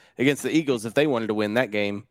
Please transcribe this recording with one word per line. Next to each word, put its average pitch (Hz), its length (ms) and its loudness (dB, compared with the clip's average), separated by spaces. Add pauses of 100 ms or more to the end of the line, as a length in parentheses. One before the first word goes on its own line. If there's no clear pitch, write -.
(180)
against 135 240 2
the 131 80 -2
Eagles 131 360 0
if 110 100 -6
they 147 100 4
wanted 117 220 0
to 107 80 0
win 107 180 0
that 123 160 2
game, 101 420 -2